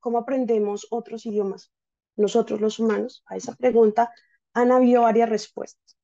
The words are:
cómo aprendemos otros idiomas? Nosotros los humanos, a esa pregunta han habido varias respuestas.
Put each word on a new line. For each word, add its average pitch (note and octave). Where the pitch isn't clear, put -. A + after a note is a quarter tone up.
cómo A#3
aprendemos A3+
otros A3+
idiomas? G3
Nosotros G#3+
los G#3+
humanos, A3
a F#3+
esa F#3+
pregunta A#3
han B3
habido B3
varias A3+
respuestas. -